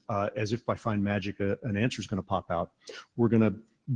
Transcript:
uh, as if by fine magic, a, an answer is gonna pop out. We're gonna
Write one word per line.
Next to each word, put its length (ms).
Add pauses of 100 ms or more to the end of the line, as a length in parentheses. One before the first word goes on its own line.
uh, 260
as 200
if 100
by 100
fine 280
magic, 380
a, 220
an 140
answer 240
is 60
gonna 160
pop 280
out. 200 (460)
We're 120
gonna 260 (420)